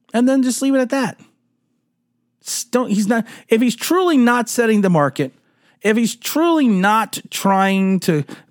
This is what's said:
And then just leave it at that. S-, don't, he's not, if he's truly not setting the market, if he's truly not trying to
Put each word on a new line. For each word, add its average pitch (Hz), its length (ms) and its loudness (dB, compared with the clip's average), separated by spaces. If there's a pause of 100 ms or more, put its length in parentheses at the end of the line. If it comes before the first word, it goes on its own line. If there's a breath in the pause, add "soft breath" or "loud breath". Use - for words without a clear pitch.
(120)
And 240 160 2
then 269 140 2
just 247 180 -2
leave 269 140 0
it 262 60 2
at 247 100 -2
that. 262 300 -4 (1200)
S-, - 200 -8
don't, 254 260 -2
he's 202 160 0
not, 226 180 0 (240 loud breath)
if 226 120 2
he's 247 160 0
truly 349 400 0
not 240 320 2
setting 220 320 0
the 190 100 2
market, 143 420 0 (500)
if 214 140 0
he's 233 200 -2
truly 320 500 0
not 208 540 0 (100)
trying 190 720 0
to 151 240 -2 (260 loud breath)